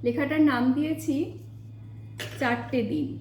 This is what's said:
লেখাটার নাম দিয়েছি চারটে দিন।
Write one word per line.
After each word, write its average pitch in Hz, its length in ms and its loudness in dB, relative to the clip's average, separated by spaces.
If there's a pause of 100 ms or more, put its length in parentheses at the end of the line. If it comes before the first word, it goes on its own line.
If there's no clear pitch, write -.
লেখাটার 285 380 2
নাম 254 320 6
দিয়েছি 311 580 0 (1080)
চারটে 240 440 0
দিন। 151 380 -2